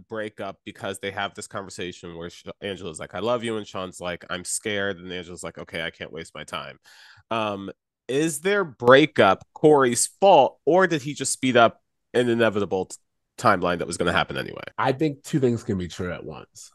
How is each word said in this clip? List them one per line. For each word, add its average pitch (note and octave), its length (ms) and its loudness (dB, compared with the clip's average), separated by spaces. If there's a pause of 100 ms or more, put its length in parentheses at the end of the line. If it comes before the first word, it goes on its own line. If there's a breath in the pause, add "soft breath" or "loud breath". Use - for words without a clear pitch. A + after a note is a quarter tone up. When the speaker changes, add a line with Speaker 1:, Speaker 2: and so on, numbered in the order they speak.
Speaker 1:
break G#2+ 320 -10
up G2 240 -10
because G2 340 -10
they G2 120 -6
have G2+ 220 -6
this - 140 -16
conversation F2+ 680 -12
where E2+ 120 -10
Sh-, - 160 -20 (160)
Angela's F2+ 380 -10
like, D2 140 -14
"I G#2 60 -10
love A2+ 240 -2
you," A2+ 140 -6
and G#2 100 -10
Sean's F#2 320 -10
like, F2 300 -8
"I'm F2+ 140 -8
scared," G2+ 540 -6
and F2+ 140 -14
Angela's F2 320 -12
like, E2+ 140 -14
"Okay, E2 260 -10
I E2 80 -8
can't - 200 -14
waste D#2+ 220 -14
my D2+ 120 -14
time." C#2+ 340 -12 (500 soft breath)
Um, G#2 400 -6 (380)
is D3+ 340 -2
their G3+ 220 0
breakup B2 800 6 (100)
Corey's C3+ 540 4 (120)
fault, F3 460 6
or F3+ 220 6
did D#3+ 140 -2
he C#3+ 120 -8
just C3 200 -6
speed B2+ 240 2
up A2+ 240 6 (320)
an B2 160 2
inevitable G2+ 580 0
t-, - 80 -18 (420)
timeline F2 420 2
that - 80 -8
was F2 100 -8
gonna F2 160 0
happen D#2 240 -2
anyway? G1+ 260 -8 (140)
Speaker 2:
I B2+ 160 0
think C#3+ 300 -4
two - 160 -4
things A#2+ 240 0
can G2+ 140 -4
be F2+ 100 -6
true F2+ 260 -8
at - 120 -14
once. - 500 -18